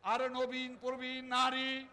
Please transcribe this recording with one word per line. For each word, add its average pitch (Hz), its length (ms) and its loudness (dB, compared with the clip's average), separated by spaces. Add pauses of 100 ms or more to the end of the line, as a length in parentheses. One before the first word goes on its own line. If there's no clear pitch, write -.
আরও 240 240 2
নবীন 254 440 0 (100)
প্রবীণ 254 420 -4 (120)
নারী 262 340 4 (220)